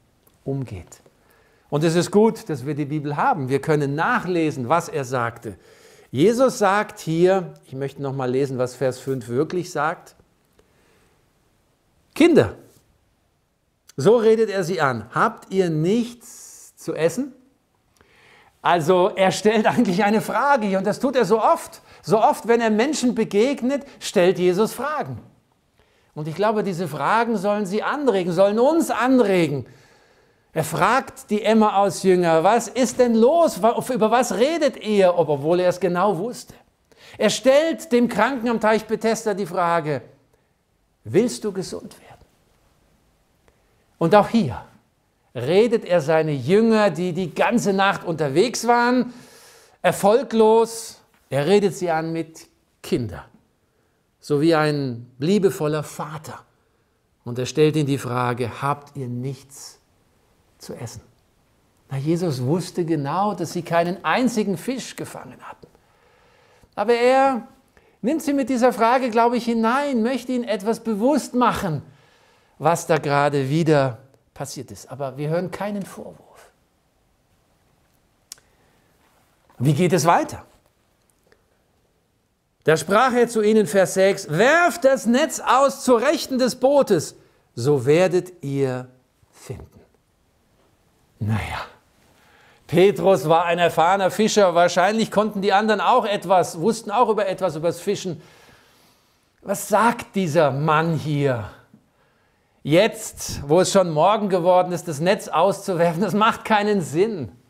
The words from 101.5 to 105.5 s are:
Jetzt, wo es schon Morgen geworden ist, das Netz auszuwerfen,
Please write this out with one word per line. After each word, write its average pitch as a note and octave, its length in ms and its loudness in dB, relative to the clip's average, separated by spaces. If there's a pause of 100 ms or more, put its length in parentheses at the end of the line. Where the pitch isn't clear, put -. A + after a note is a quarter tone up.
Jetzt, - 840 -2
wo E3+ 120 4
es F3+ 120 0
schon F#3 180 2
Morgen G3 380 2
geworden F3+ 440 2
ist, E3+ 160 -8
das D3 120 -8
Netz F#3+ 280 -2
auszuwerfen, F3 720 0